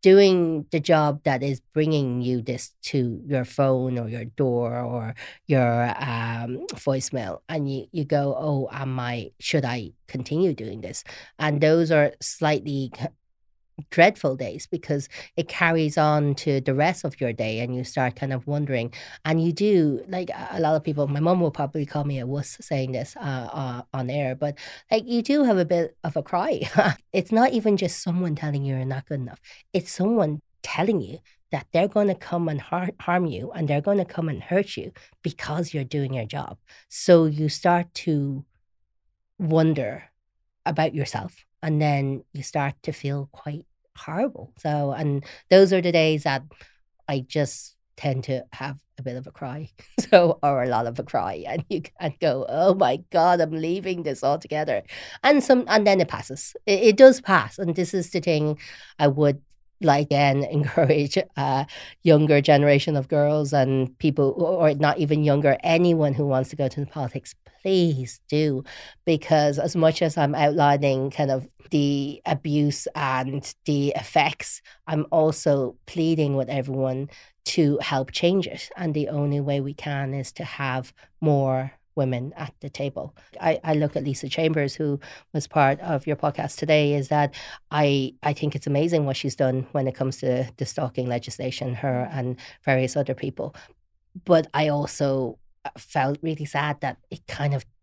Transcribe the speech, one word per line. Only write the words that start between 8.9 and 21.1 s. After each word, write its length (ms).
I, 400
should 260
I 280
continue 460
doing 260
this?" 240
And 220
those 320
are 280
slightly 760
c-, 80
dreadful 480
days 300
because 420
it 120
carries 480
on 380
to 260
the 140
rest 280
of 160
your 140
day 280
and 140
you 80
start 320
kind 180
of 140
wondering. 460
And 180
you 100
do, 540
like, 240
a, 220
a 80
lot 160
of 80
people, 240
my 120